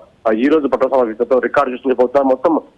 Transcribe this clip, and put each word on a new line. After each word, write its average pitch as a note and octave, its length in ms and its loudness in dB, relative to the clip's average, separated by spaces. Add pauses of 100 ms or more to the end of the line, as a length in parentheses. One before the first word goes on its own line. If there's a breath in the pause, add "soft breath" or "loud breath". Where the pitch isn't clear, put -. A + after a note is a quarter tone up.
(280)
ఆ, A2 40 2
ఈ A2+ 160 0
రోజు D3 180 2
పట్టువ B2+ 220 0
సమర్పించడంతో B2+ 500 0
రికార్డు B2+ 340 -2
సృష్టించబోతున్నారు. B2+ 540 0
మొత్తం C3+ 340 0 (180)